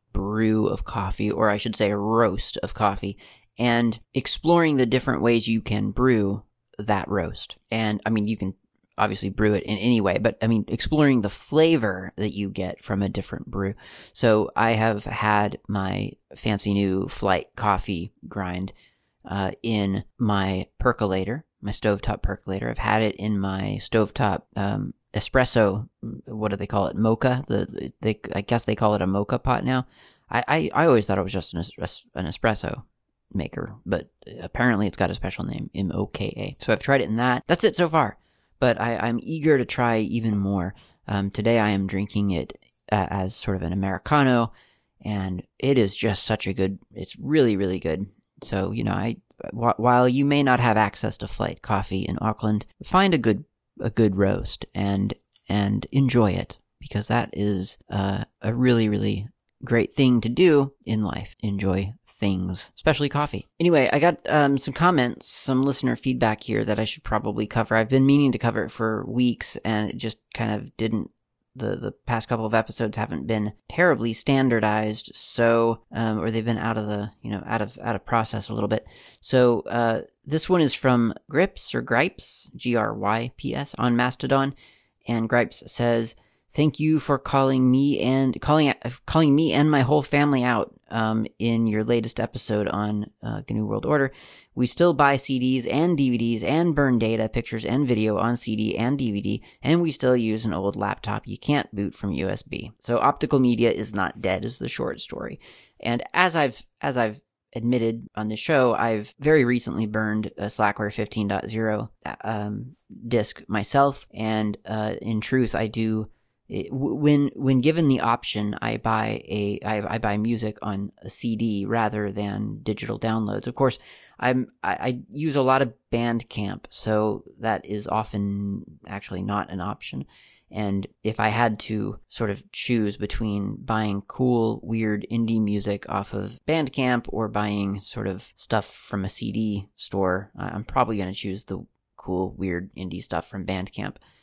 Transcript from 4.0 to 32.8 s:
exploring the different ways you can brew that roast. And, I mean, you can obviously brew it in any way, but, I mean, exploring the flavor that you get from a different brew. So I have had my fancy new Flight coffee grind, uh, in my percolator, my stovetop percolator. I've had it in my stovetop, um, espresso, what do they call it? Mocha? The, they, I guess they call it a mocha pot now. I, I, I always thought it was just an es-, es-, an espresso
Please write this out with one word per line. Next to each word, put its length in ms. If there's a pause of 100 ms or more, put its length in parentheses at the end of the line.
exploring 600
the 100
different 360
ways 260
you 120
can 300
brew 540 (340)
that 300
roast. 480 (160)
And, 340
I 40
mean, 180
you 80
can 180 (420)
obviously 320
brew 260
it 100
in 140
any 220
way, 180
but, 220
I 60
mean, 220
exploring 540
the 60
flavor 880
that 160
you 160
get 360
from 180
a 60
different 420
brew. 240 (380)
So 420
I 200
have 300
had 540 (100)
my 440 (240)
fancy 380
new 340
Flight 480
coffee 560 (160)
grind, 440 (520)
uh, 260 (140)
in 400 (120)
my 520 (100)
percolator, 680 (160)
my 120
stovetop 500
percolator. 480
I've 80
had 240
it 140
in 240
my 400
stovetop, 600 (120)
um, 400 (200)
espresso, 720 (380)
what 240
do 60
they 100
call 220
it? 80
Mocha? 520
The, 420 (120)
they, 180 (140)
I 80
guess 220
they 100
call 200
it 60
a 60
mocha 320
pot 260
now. 220 (420)
I, 180
I, 280
I 120
always 200
thought 100
it 60
was 100
just 220
an 60
es-, 100 (100)
es-, 240 (100)
an 120
espresso 560 (500)